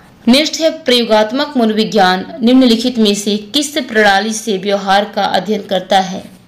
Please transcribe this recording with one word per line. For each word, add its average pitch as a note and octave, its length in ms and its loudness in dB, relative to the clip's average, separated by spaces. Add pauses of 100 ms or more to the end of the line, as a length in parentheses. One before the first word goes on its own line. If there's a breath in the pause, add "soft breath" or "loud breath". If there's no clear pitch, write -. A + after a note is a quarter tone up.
(280 loud breath)
नेक्स्ट D4+ 320 -2
है D#4+ 100 0
प्रयोगात्मक A#3+ 840 0
मनोविज्ञान G3+ 840 0
निम्नलिखित B3 560 4
में G#3+ 160 4
से G3+ 220 -2
किस C#4+ 420 -6
प्रणाली G#3+ 540 2
से G#3+ 260 -4
व्यवहार G3 460 0
का G#3 200 -4
अध्ययन G3 380 -2
करता F#3 380 0
है? F#3 480 -8